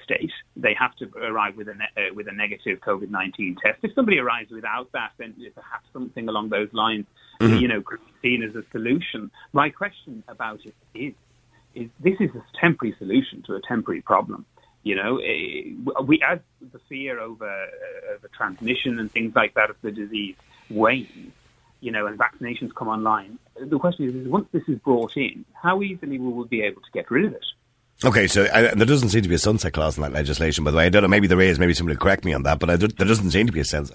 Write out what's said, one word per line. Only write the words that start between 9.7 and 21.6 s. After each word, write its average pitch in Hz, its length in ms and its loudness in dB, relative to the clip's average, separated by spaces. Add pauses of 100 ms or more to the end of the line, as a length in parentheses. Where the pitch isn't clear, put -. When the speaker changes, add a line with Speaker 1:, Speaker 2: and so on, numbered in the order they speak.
Speaker 1:
about 110 380 -12
it 104 80 -20 (220)
is, 127 180 -10 (640)
is 120 120 -10 (120)
this 180 200 2
is 165 140 2
a 120 100 -14 (160)
temporary 147 380 2
solution 107 460 0
to - 100 -8
a 98 80 -6
temporary 110 400 -4
problem. 101 420 0 (380)
You 101 140 -4
know, 104 240 -2
eh, 78 540 -8 (300)
we, 151 240 2
as 165 120 -2 (320)
the 131 80 -20 (100)
fear 135 300 -10
over, 110 280 -14
uh, 95 680 -12
over 104 200 -20
transmission 117 640 -4
and 107 140 -8
things 113 240 -6
like 110 180 2
that 107 160 2
of 104 140 -16
the 110 80 -6
disease 104 440 -8 (360)
wanes, 113 600 -2 (480)